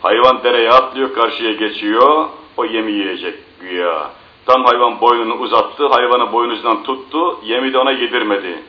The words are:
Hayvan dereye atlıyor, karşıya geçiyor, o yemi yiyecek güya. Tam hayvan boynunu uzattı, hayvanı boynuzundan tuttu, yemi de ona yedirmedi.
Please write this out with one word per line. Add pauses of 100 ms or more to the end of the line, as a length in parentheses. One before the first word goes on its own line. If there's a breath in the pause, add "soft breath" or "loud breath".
Hayvan
dereye
atlıyor,
karşıya
geçiyor, (320)
o
yemi
yiyecek (260)
güya. (360 loud breath)
Tam
hayvan
boynunu
uzattı,
hayvanı
boynuzundan
tuttu,
yemi
de
ona
yedirmedi.